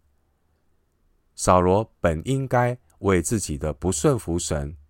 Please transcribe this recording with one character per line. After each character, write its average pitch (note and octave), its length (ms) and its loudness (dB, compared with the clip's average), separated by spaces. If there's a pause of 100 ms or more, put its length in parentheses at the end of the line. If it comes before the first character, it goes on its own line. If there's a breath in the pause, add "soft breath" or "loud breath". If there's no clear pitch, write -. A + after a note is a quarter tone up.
(1400)
扫 F2+ 260 4
罗 F#2+ 280 2 (100)
本 E2 260 0
应 C3+ 220 -2
该 B2 300 0 (220)
为 F#2+ 220 2
自 G#2+ 180 -2
己 D2+ 180 -6
的 D2+ 160 -4
不 F2 180 -2
顺 C#3 260 0
服 E2+ 200 -4
神 D2+ 380 -6 (140)